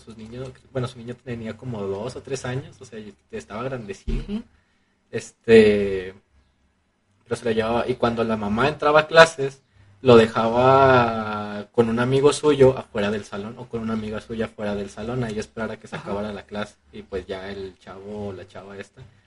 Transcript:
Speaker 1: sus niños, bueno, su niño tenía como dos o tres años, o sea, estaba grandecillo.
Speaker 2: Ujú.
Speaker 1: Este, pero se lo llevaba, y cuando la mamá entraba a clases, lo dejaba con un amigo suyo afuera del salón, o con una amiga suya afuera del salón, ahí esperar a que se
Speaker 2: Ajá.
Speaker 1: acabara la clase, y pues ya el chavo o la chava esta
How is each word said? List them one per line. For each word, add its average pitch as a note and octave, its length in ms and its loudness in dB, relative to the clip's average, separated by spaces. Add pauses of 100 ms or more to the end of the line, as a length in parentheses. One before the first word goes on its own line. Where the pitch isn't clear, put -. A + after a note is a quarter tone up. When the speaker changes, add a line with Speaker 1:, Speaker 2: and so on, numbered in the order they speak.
Speaker 1:
sus A2 140 -20
niños, A#2+ 320 -16 (200)
bueno, B2+ 160 -4
su - 120 -14
niño A#2+ 180 -12
tenía A2+ 400 -12
como A#2+ 260 -10
dos G2 320 -8
o - 80 -14
tres C3 220 -10
años, C3 360 -10
o C3 40 -20
sea, A2+ 160 -18 (320)
estaba G#2+ 320 -10
grandecillo. A#2 580 -8
Speaker 2:
Ujú. G#3+ 200 -8 (680)
Speaker 1:
Este, G2+ 1040 4 (1120)
pero A#2 120 -6
se - 100 -2
lo A#2 60 4
llevaba, A2 360 0
y B2+ 60 0
cuando A#2 280 0
la A2+ 140 -2
mamá A2 320 0
entraba D3+ 320 2
a D#3 80 2
clases, D#3+ 540 4 (400)
lo B2+ 140 10
dejaba A2+ 1600 2
con A2+ 160 2
un A2+ 100 -2
amigo C3+ 340 2
suyo C3+ 460 4
afuera G#2 320 -4
del G#2+ 140 -6
salón, G#2+ 340 -12
o A#2+ 100 -16
con A#2 120 -8
una A2+ 140 -6
amiga G#2+ 260 -8
suya A2+ 260 -8
afuera G#2 300 -8
del G2+ 140 -8
salón, A#2+ 340 -6
ahí G#2+ 140 -8
esperar A2 340 -8
a A2 60 -14
que G#2+ 100 -20
se - 80 -14
Speaker 2:
Ajá. - 80 -14
Speaker 1:
acabara G#2 280 -6
la F#2+ 140 -14
clase, G#2 300 -10 (160)
y G#2+ 100 -16
pues F#2+ 240 -10
ya F#2+ 240 -10
el F#2+ 300 -14
chavo G2+ 480 -14
o G2 40 -10
la F2+ 140 -16
chava G2 320 -18
esta - 240 -20 (240)